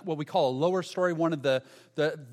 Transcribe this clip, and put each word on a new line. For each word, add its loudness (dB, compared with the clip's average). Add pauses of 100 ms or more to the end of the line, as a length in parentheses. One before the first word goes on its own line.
what -4
we -4
call 2
a 0
lower 2
story, -2
one 0
of -4
the, 2 (320)
the, 0 (140)